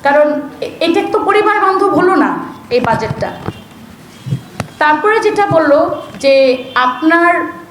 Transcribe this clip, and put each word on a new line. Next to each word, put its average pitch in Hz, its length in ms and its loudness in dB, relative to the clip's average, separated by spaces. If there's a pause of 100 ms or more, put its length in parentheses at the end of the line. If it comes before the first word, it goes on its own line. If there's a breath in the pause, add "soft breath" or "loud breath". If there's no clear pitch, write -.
কারণ 294 240 4 (340)
এ-, - 120 -8 (120)
এটা 339 160 0 (100)
তো 427 80 0
পরিবার 415 400 0
বান্ধব 381 400 0
হলো 370 160 2
না 254 140 2 (400)
এই 240 100 2
বাজেটটা। 220 500 -4 (1500)
তারপরে 311 380 2
যেটা 403 260 0 (100)
বললো 302 240 4 (400)
যে 269 140 4 (420)
আপনার 320 560 2 (400)